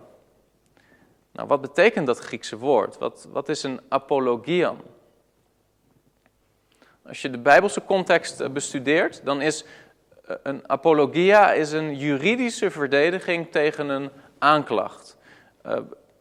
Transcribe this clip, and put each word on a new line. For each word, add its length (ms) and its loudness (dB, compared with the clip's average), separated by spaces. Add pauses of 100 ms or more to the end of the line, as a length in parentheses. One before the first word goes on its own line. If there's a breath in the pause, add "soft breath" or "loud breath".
(1300 soft breath)
Nou, 160 -10
wat 120 2
betekent 460 2
dat 120 0
Griekse 400 -12
woord? 400 0
Wat, 320 -10
wat 180 -8
is 140 -6
een 260 -8
apologian? 920 -2 (2250 soft breath)
Als 160 -16
je 80 -6
de 80 -8
Bijbelse 460 4
context, 560 0
eh, 80 -4
bestudeert, 760 -2
dan 160 -4
is, 240 -4 (600 loud breath)
eh, 180 -10
een 260 -10
apologia 840 4
is 200 -2
een 240 -4
juridische 760 -2
verdediging 840 0
tegen 360 0
een 220 -6 (280 loud breath)
aanklacht. 800 0 (440 soft breath)
Eh, 140 -4 (440)